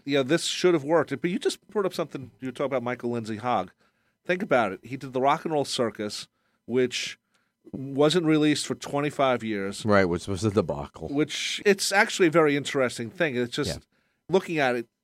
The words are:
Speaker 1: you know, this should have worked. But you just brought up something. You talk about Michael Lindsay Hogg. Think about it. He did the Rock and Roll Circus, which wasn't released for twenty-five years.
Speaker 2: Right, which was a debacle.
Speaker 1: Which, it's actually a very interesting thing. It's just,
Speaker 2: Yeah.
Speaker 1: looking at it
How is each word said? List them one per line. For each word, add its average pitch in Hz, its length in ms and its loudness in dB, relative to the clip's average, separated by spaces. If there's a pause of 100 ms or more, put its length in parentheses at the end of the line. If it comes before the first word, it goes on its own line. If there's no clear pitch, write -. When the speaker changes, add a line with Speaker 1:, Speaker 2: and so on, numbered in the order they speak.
Speaker 1:
you 139 140 -2
know, 135 60 4
this 156 200 0
should - 300 2
have 151 100 2
worked. 151 280 2 (100)
But 175 80 -2
you 185 100 -2
just - 300 -4
brought 208 160 -2
up 180 80 -4
something. 143 380 -8 (100)
You 131 100 -6
talk 147 140 -4
about 127 180 -2
Michael 120 280 -4
Lindsay 113 260 -4
Hogg. 107 340 -2 (540)
Think 180 180 -2
about 113 300 2
it. - 100 -12
He 123 140 -12
did 131 160 -12
the 127 80 0
Rock 143 240 2
and 165 80 -4
Roll 147 100 2
Circus, 110 640 -4 (380)
which 123 520 -2 (540)
wasn't 147 540 2
released 151 420 2
for 127 80 -4
twenty-five 135 680 -2
years. 101 400 -6
Speaker 2:
Right, 101 200 6
which 87 220 0
was 98 160 -4
a 110 80 2
debacle. 76 560 -2
Speaker 1:
Which, - 580 -4
it's 196 280 2
actually 202 340 4
a 156 40 2
very 151 260 4
interesting 127 520 -2
thing. 139 280 -2
It's 120 180 -2
just, 127 140 -2
Speaker 2:
Yeah. 71 80 -4 (500)
Speaker 1:
looking 175 320 0
at 127 160 2
it 120 120 -6 (160)